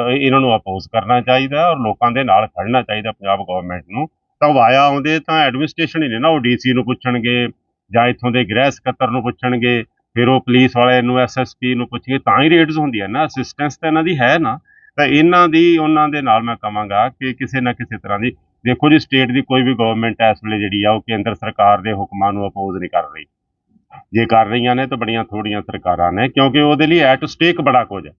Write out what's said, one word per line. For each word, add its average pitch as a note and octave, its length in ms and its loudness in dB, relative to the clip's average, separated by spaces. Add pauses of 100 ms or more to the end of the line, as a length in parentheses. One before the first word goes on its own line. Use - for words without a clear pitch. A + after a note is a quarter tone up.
(200)
ਇਹਨਾਂ C3+ 220 2
ਨੂੰ B2 140 2
ਅਪੋਜ਼ F#2+ 360 -8
ਕਰਨਾ A#2+ 300 0
ਚਾਹੀਦਾ C3+ 480 0
ਔਰ D#3+ 80 0
ਲੋਕਾਂ A#2 340 -2
ਦੇ C3+ 120 -2
ਨਾਲ G#2+ 240 2
ਖੜਨਾ A2+ 340 -2
ਚਾਹੀਦਾ G#2+ 300 -6
ਪੰਜਾਬ G2 280 -4
ਗੌਰਮੈਂਟ F2+ 520 -8
ਨੂੰ। C#3 160 -6 (320)
ਤਾਂ D3 100 4
ਉਹ C#3 100 2
ਆਇਆ B2 220 6
ਆਉਂਦੇ C#3+ 380 0
ਤਾਂ D#3+ 220 -2
ਐਡਮਿਨਿਸਟ੍ਰੇਸ਼ਨ D3 600 -2
ਹੀ C#3+ 40 -2
ਨੇ A2+ 120 -4
ਨਾ, D3 100 2
ਉਹ D#3 100 2
ਡੀ A#2 180 0
ਸੀ B2+ 160 0
ਨੂੰ A#2+ 120 0
ਪੁੱਛਣਗੇ B2 640 -2 (440)
ਜਾਂ A#2 160 2
ਇੱਥੋਂ B2 240 -2
ਦੇ A#2+ 140 0
ਗ੍ਰਹਿ A#2+ 260 0
ਸਕੱਤਰ - 380 -4
ਨੂੰ A#2+ 140 -4
ਪੁੱਛਣਗੇ, A#2+ 600 -2 (300)
ਫਿਰ A#2 140 0
ਉਹ C3 120 4
ਪੁਲਿਸ B2 380 2
ਵਾਲੇ B2 240 4
ਨੂੰ, B2 180 0
ਐਸ B2 200 -2
ਐਸ B2 200 -6
ਪੀ B2+ 160 -2
ਨੂੰ A#2+ 120 -4
ਪੁੱਛਣਗੇ, B2+ 320 -6
ਤਾਂ A#2+ 240 2
ਹੀ D#3+ 60 4
ਰੇਡਸ D#3+ 280 2
ਹੁੰਦੀਆਂ A2+ 320 -4
ਨਾ। C#3+ 160 -2
ਅਸਿਸਟੈਂਸ C#3 520 -8
ਤਾਂ D#3+ 120 -4
ਇਹਨਾਂ D#3+ 140 2
ਦੀ E3 160 -2
ਹੈ C3 200 4
ਨਾ, C3+ 200 -4 (360)
ਤਾਂ D3 100 0
ਇਹਨਾਂ E3+ 440 4
ਦੀ, E3 280 4
ਉਹਨਾਂ D#3 320 2
ਦੇ D3 120 -6
ਨਾਲ A2+ 220 2
ਮੈਂ A#2 120 -6
ਕਵਾਂਗਾ G#2 540 -2
ਕਿ C3 240 -8
ਕਿਸੇ C3 280 -6
ਨਾ B2 120 -2
ਕਿਸੇ A#2 240 -12
ਤਰ੍ਹਾਂ G2+ 220 -6
ਦੀ, A#2+ 120 -2 (340)
ਦੇਖੋ B2+ 240 0
ਜੀ, D3+ 100 6
ਸਟੇਟ C3 320 0
ਦੀ C3+ 100 0
ਕੋਈ C3 200 0
ਵੀ B2+ 140 0
ਗੌਰਮੈਂਟ A2+ 400 -2 (160)
ਇਸ G#2 140 -4
ਵੇਲੇ G#2+ 140 -4
ਜਿਹੜੀ G2+ 240 -2
ਆ G#2+ 80 4
ਉਹ G#2+ 100 -2
ਕੇਂਦਰ G#2+ 320 -4
ਸਰਕਾਰ G#2 480 0
ਦੇ A2 120 -4
ਹੁਕਮਾਂ G2 400 -4
ਨੂੰ G2+ 140 -4
ਅਪੋਜ਼ F#2+ 320 -8
ਨਹੀਂ F2 100 -8
ਕਰ E2+ 140 -2
ਰਹੀ। D2+ 220 -18 (880)
ਜੇ A2+ 120 0
ਕਰ A2+ 200 4
ਰਹੀਆਂ A#2+ 300 -2
ਨੇ C3 120 -2
ਤਾਂ B2+ 100 -6
ਬੜੀਆਂ A2+ 260 -4
ਥੋੜ੍ਹੀਆਂ G#2 380 -6
ਸਰਕਾਰਾਂ F2 500 -4
ਨੇ, A2 180 -2
ਕਿਉਂਕਿ C3+ 300 0
ਉਹਦੇ D3 280 2
ਲਈ E3+ 120 2
at C3 240 4
stake E3 400 -2
ਬੜਾ B2 200 2
ਕੁਝ F#2+ 240 -10
ਹੈ। D2+ 120 -20